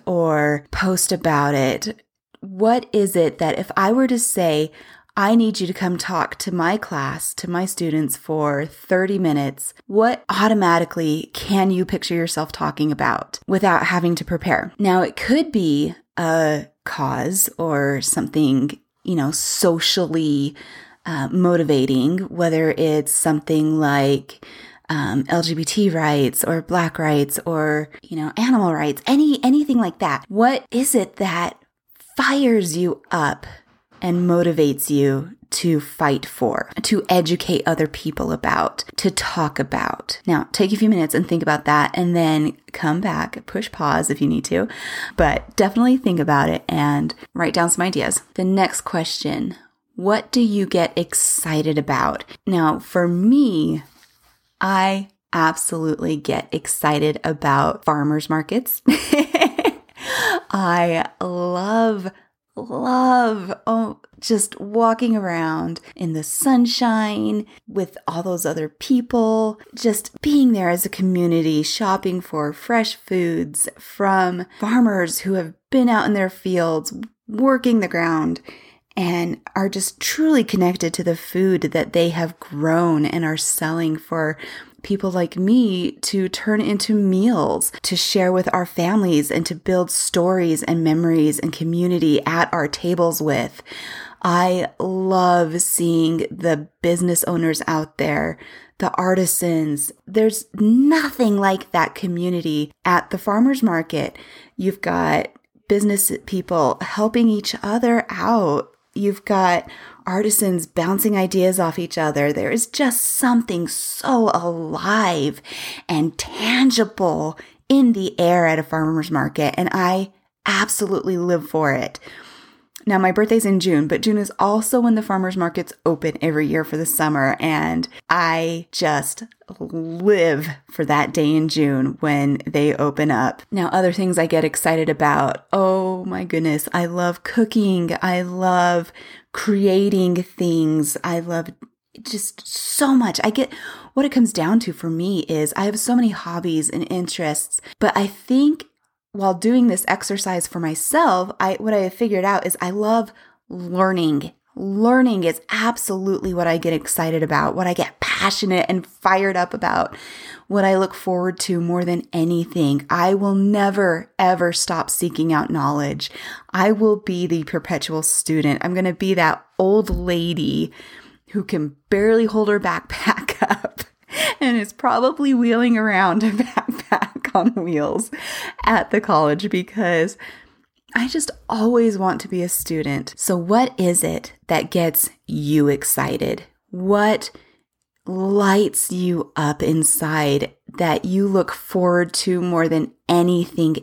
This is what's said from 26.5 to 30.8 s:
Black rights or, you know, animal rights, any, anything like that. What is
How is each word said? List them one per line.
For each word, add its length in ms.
Black 380
rights 480
or, 420
you 140
know, 200
animal 380
rights, 320
any, 380
anything 340
like 220
that. 280
What 420
is 240